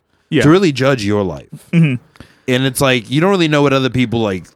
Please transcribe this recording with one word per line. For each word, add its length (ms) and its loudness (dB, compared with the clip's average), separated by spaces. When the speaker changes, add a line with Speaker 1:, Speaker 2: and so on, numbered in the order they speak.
Speaker 1:
Yeah. 100 2
Speaker 2:
to 80 4
really 220 4
judge 340 -2
your 160 0
life. 520 -10
Speaker 1:
Mm-hmm. 300 0
Speaker 2:
And 180 0
it's 160 -4
like, 300 0
you 100 0
don't 80 2
really 180 0
know 140 0
what 120 2
other 180 0
people, 300 -2
like, 340 -6